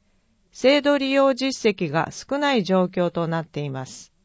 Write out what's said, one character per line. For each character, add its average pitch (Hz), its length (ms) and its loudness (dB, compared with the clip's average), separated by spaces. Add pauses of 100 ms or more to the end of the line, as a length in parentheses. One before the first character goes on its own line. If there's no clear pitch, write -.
(500)
制 277 300 4
度 285 160 2
利 269 160 -2
用 269 220 4
実 254 400 -2
績 160 160 -4
が 156 200 -2
少 - 280 -8
な 285 160 0
い 208 100 2
状 185 200 2
況 180 260 -2
と 170 180 -4
な 165 140 -4
っ 160 40 -10
て - 140 -10
い 147 80 -6
ま 131 160 -10
す。 - 300 -20 (100)